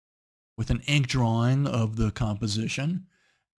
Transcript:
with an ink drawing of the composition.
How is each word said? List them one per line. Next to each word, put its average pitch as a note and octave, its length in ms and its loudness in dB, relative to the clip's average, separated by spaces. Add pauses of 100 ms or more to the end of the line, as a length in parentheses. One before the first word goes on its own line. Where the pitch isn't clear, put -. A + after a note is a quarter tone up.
(560)
with A2+ 140 -2
an A#2+ 160 -2
ink C#3+ 220 2
drawing B2 580 2
of A2+ 300 0
the A2 160 2
composition. A2 920 -4 (540)